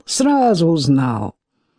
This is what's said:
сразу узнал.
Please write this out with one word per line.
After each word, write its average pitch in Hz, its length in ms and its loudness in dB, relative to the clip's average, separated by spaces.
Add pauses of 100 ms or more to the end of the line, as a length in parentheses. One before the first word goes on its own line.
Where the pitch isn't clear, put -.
сразу 247 640 0
узнал. 131 680 -2 (440)